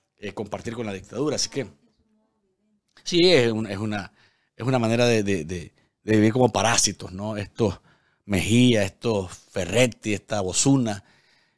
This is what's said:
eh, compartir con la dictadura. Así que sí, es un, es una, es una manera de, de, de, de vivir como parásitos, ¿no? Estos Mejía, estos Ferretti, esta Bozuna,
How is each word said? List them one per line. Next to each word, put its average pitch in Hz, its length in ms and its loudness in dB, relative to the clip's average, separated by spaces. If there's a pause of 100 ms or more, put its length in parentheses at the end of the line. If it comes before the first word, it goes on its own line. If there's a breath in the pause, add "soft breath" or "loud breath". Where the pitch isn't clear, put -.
(180)
eh, 101 160 -14
compartir 101 400 -10
con 117 120 -10
la 104 80 -8
dictadura. 110 440 -6
Así - 120 -4
que 131 180 -8 (1400)
sí, 170 280 2
es 123 200 6
un, 110 160 -4
es 98 100 -8
una, 104 340 -8 (440)
es 113 120 -6
una 131 100 2
manera 117 280 2
de, 113 180 2
de, 98 220 -2
de, 87 280 -12 (300)
de 107 120 2
vivir 107 180 4
como 123 180 4
parásitos, 101 640 0
¿no? 104 240 -10
Estos 104 420 -2 (480)
Mejía, 107 560 4
estos 98 480 -4
Ferretti, 104 840 -2
esta 104 260 -6
Bozuna, 107 600 0 (540)